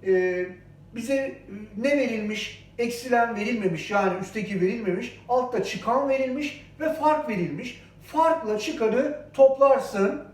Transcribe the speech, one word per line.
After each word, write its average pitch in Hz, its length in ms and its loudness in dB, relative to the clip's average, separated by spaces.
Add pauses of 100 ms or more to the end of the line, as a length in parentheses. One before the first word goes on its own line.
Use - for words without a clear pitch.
Ee, 185 380 2 (500)
bize 269 420 -2 (400)
ne 277 200 2
verilmiş? 214 800 -4
Eksilen 233 580 0
verilmemiş, 208 560 -2
yani 190 300 2
üstteki 190 400 -4
verilmemiş, 202 680 -2
altta 247 340 0
çıkan 247 460 -2
verilmiş 269 720 -4
ve 311 140 -2
fark 302 360 0
verilmiş. 175 540 -6 (200)
Farkla 311 560 2
çıkanı 240 600 0 (140)
toplarsın. 269 920 4 (100)